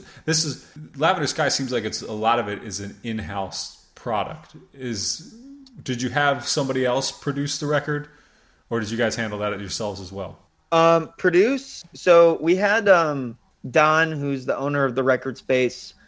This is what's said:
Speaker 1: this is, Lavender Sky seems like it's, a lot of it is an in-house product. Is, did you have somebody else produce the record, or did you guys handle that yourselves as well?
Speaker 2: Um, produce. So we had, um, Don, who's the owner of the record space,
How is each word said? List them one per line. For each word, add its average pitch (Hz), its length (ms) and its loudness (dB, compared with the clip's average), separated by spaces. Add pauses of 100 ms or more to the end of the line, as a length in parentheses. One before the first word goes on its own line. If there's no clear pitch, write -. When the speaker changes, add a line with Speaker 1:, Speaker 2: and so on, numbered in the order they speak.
(260)
Speaker 1:
this 156 200 0
is, 139 200 -8 (300)
Lavender 156 320 2
Sky 147 220 -2
seems 127 240 -4
like 117 100 0
it's, 107 180 -6
a 101 120 -10
lot 113 260 2
of 107 80 -4
it 101 160 -8
is 98 160 -10
an 101 240 -10
in-house 98 840 -8 (100)
product. 113 600 -6 (180)
Is, 131 600 -8 (500)
did 123 180 -4
you 127 80 -2
have 143 380 0
somebody 135 380 0
else 131 260 0
produce 143 480 -6
the 151 80 -6
record, 147 400 -2 (640)
or 117 100 -2
did 104 120 -4
you 113 60 -2
guys 113 180 0
handle 107 240 -4
that 101 200 -2
yourselves 101 400 -6
as 92 120 -14
well? 98 260 -10 (340)
Speaker 2:
Um, 165 460 4
produce. 196 680 0 (100)
So 170 480 6
we 165 140 4
had, 202 320 2
um, 147 500 2 (340)
Don, 156 400 4
who's 139 340 -4
the 131 120 0
owner 143 280 0
of 127 100 0
the 135 80 2
record 127 340 0
space, - 580 0 (120)